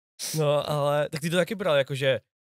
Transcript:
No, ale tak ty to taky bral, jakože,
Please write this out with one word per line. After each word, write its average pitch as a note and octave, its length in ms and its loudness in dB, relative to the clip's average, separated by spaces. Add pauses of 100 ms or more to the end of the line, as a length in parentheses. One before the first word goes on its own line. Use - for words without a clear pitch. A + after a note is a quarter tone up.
(340)
No, D3+ 360 2
ale D3 400 0
tak D3+ 120 -8
ty E3 80 -6
to D#3+ 60 -2
taky F3+ 200 0
bral, F#3 200 0
jakože, C3+ 440 2 (320)